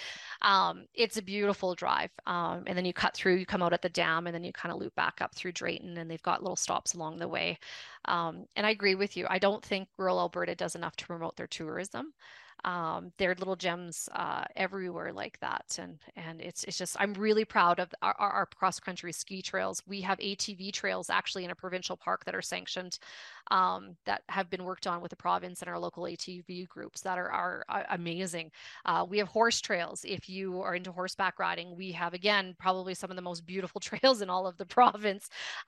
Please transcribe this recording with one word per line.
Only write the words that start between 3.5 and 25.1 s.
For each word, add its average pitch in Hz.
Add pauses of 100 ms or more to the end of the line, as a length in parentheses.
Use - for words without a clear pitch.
out 170
at 175
the 180
dam, 170
and 170
then 170
you -
kinda 170
loop -
back -
up -
through 180
Drayton, 175
and 165
they've 165
got -
little 180
stops -
along 165
the 170
way. 170 (460)
Um, 170 (100)
and 208
I 214
agree 202
with 196
you. -
I 185
don't 196
think 190
rural 185
Alberta 175
does 175
enough 170
to -
promote 165
their 175
tourism. 190 (520)
Um, 175
there 185
are 180
little 185
gems, 175
uh, - (140)
everywhere 185
like -
that. -
And, 175 (200)
and 165
it's, -
it's 185
just, 180
I'm 202
really 214
proud 175
of 180 (120)
our, 101
our, 202
our 196
cross-country 175
ski -
trails. 190
We 196
have 190
A 196
T 202
V 185
trails 185
actually 185
in 175
a 180
provincial 185
park -
that 185
are 190
sanctioned, 180 (500)
um, 185 (100)
that -
have 190
been 185
worked 185
on 175
with 170
the -